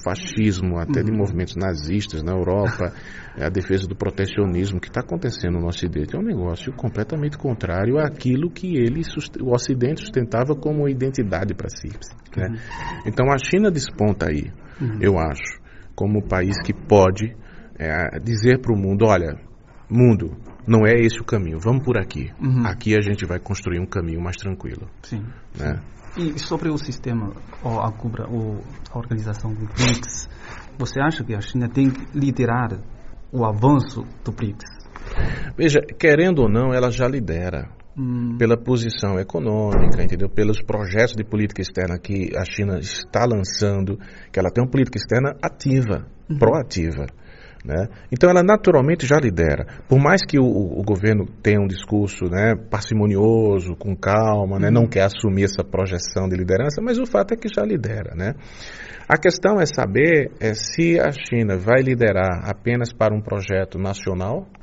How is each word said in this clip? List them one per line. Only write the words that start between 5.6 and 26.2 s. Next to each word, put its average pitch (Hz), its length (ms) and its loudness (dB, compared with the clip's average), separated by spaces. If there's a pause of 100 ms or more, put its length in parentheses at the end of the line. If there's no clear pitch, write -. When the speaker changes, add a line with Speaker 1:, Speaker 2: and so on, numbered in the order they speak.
Speaker 1:
Ocidente 80 500 -4
é 165 40 -4
um 202 40 -4
negócio 92 500 -4
completamente 147 640 -6
contrário 110 580 -2
àquilo 147 540 -2
que 180 260 -6
ele 131 260 0
sust-, - 380 -10
o 131 100 -2
Ocidente 127 500 0
sustentava 123 520 -2
como 147 340 -2
identidade 123 680 -2
pra 78 140 -8
si, - 180 -12 (480)
né? - 140 -2
Speaker 2:
Uhum. 113 60 -6 (520)
Speaker 1:
Então 131 240 0
a 139 60 2
China 196 340 2
desponta 104 580 -2
aí, 76 220 -4 (300)
Speaker 2:
Uhum. 110 180 -4
Speaker 1:
eu 101 180 4
acho, 80 440 -4 (340)
como 104 240 0
o 98 80 -4
país 95 340 0
que 107 120 -4
pode, 101 600 6 (460)
é, 80 400 -4
dizer 117 400 2
pro 120 160 0
mundo, 98 300 2
"Olha, 85 340 2 (500)
mundo, 110 460 4 (320)
não 110 180 6
é 113 140 6
esse 113 220 2
o - 20 -10
caminho, 87 340 -2
vamos 127 280 0
por 120 120 0
aqui. - 320 -6 (120)
Speaker 2:
Uhum. 127 240 0
Speaker 1:
Aqui 110 320 -2
a 107 40 2
gente 101 240 -2
vai 87 140 -4
construir 90 400 -4
um 92 60 -4
caminho 85 360 -4
mais 92 140 -6
tranquilo." - 540 -10 (140)
Speaker 2:
Sim. 104 200 -8 (340)
Speaker 1:
Né? 73 220 -4 (380)
Speaker 2:
E 160 200 -4